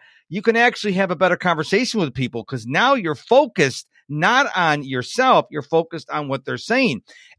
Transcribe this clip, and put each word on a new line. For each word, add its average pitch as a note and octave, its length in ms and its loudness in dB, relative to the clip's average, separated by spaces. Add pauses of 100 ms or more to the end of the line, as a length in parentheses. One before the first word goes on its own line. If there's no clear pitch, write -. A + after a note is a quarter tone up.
(300)
You F3+ 100 -8
can A3 160 2
actually A#3 380 0
have F#3+ 160 0
a F3 60 -4
better F3 200 2
conversation F3+ 640 -2
with C#3+ 140 -2
people A#2+ 300 -6
'cause A#2+ 220 -10
now G3+ 280 2
you're E3+ 200 -2
focused A3+ 760 2 (180)
not G3+ 380 2 (100)
on D#3 280 2
yourself, D3 640 0
you're D3 100 -8
focused D#3+ 480 -2
on D3 200 -6
what C3+ 180 -6
they're B2+ 100 -4
saying. G#3+ 460 -2 (360)